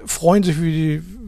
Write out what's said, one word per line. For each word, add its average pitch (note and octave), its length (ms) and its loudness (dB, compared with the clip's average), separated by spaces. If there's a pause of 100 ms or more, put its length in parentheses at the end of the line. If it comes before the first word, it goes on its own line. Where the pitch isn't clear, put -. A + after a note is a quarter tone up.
freuen F#3 380 4
sich E3 180 0
wie E3 100 0
die, D#3 320 0 (240)